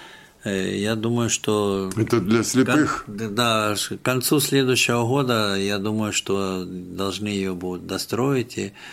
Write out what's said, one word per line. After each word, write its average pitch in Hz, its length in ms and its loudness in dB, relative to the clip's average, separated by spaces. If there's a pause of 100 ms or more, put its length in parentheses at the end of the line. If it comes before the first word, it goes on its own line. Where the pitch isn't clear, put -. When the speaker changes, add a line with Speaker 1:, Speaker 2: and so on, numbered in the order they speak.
(440)
Speaker 1:
Э, 98 320 -2
я 104 180 0
думаю, 117 360 0
что 98 640 0
Speaker 2:
Это 113 240 2
для 101 180 2
Speaker 1:
кон-, 107 60 2
Speaker 2:
слепых? 127 600 2
Speaker 1:
д-, 107 220 -8
да, 107 480 0
ш-, - 200 -4
к - 60 -14
концу 131 380 2
следующего 127 640 2
года, 117 500 2
я 101 220 0
думаю, 107 340 0
что 95 540 -2
должны 92 600 -4
её 95 260 0
будут 90 320 -6
достроить, 117 720 -2
и 98 140 -4 (200)